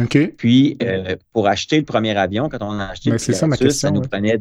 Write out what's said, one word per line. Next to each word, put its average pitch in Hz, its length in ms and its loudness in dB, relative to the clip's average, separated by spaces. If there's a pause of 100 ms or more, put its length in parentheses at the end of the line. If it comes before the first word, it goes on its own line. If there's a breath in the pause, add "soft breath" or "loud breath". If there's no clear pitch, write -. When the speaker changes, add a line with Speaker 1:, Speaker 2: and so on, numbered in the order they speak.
Speaker 1:
Ok. 143 360 2
Speaker 2:
Puis, 127 440 4
euh, 95 360 -2 (160)
pour 101 160 2
acheter 101 280 0
le 151 60 2
premier 113 320 -2
avion, 101 320 0
quand 131 140 -10
on 104 180 -6
a 98 60 -6
acheté 95 240 -6
Speaker 1:
Mais 117 60 2
Speaker 2:
le - 20 0
Speaker 1:
c'est - 160 -2
ça - 120 0
ma 139 120 2
Speaker 2:
Pilatus, 139 180 4
Speaker 1:
question, - 140 -2
Speaker 2:
ça - 40 0
nous 147 60 0
Speaker 1:
ouais. 131 80 -4
Speaker 2:
prenait 104 340 0